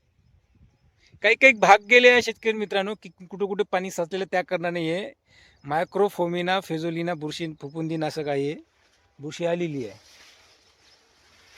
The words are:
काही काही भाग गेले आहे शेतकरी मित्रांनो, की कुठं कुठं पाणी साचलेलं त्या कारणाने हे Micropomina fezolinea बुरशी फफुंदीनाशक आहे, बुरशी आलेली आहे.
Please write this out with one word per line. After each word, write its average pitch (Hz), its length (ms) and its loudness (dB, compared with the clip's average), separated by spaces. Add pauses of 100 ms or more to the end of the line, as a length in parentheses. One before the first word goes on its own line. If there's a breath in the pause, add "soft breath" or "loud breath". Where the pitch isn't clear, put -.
(1200 soft breath)
काही 220 120 4
काही 269 180 8
भाग 208 340 6
गेले 247 220 8
आहे 247 140 6
शेतकरी 226 300 -4
मित्रांनो, 202 420 -4
की 185 140 -16
कुठं 185 380 -8
कुठं 196 240 -4
पाणी 185 200 -2
साचलेलं 185 340 -6
त्या 180 180 -2
कारणाने 175 380 -4
हे 165 320 -4 (520 soft breath)
Micropomina 175 960 -2
fezolinea 170 540 -6
बुरशी 151 320 -8 (160)
फफुंदीनाशक 156 680 -6
आहे, 143 260 -2 (640)
बुरशी 156 280 -8
आलेली 170 420 -4
आहे. 98 100 -20 (1600)